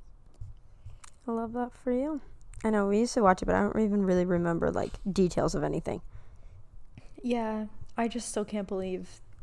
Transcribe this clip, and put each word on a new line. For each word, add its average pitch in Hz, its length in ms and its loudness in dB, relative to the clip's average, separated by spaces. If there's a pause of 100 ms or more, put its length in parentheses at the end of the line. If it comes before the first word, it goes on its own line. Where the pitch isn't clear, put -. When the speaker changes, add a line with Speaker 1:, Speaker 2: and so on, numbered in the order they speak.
(1300)
Speaker 1:
I 233 60 -2
love 226 220 -4
that 247 200 -2
for - 180 -4
you. 285 280 0 (440)
I 220 60 4
know, 208 160 4
we 208 140 4
used 240 140 2
to 240 80 4
watch 185 200 8
it, - 40 -2
but 180 100 4
I 190 40 6
don't 208 200 2
even 202 260 4
really 180 180 6
remember, 170 460 2
like, - 220 -2 (200)
details 165 440 2
of 143 80 0
anything. 156 360 -2 (1200)
Speaker 2:
Yeah, 220 440 -2 (320)
I 233 100 2
just 226 200 -6
still 214 180 -2
can't 208 200 -4
believe 185 540 -6 (220)